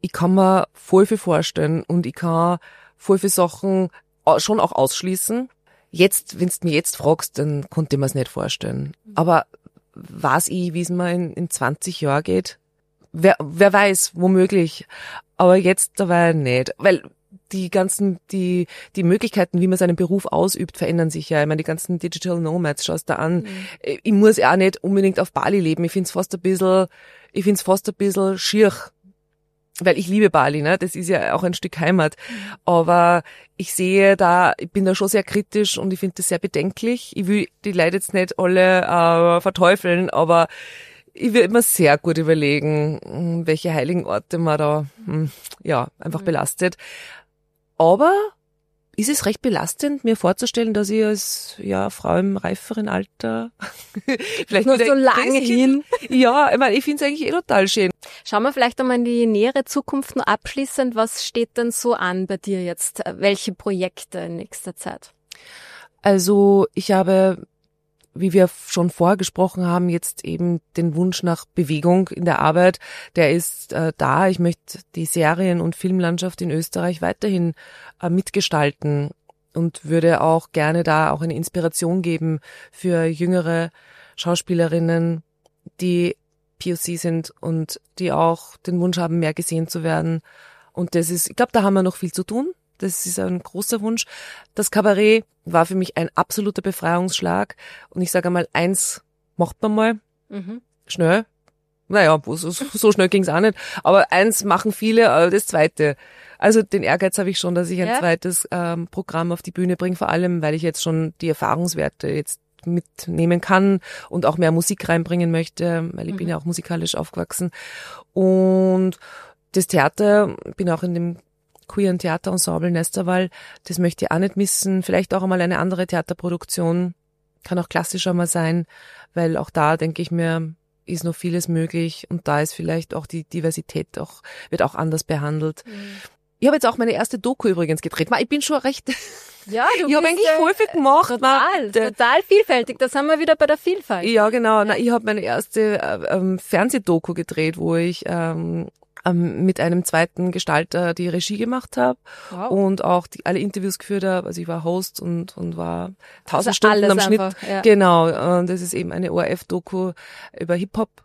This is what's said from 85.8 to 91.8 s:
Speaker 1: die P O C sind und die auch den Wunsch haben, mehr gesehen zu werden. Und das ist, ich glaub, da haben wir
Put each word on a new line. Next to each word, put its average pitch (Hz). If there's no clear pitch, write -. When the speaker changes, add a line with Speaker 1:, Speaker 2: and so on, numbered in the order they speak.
Speaker 1:
die 175
P 180
O -
C 170
sind 165
und 160
die 175
auch 165
den 180
Wunsch 175
haben, 170
mehr 156
gesehen 165
zu 165
werden. 160
Und 175
das 165
ist, 175
ich -
glaub, 247
da 226
haben 196
wir 190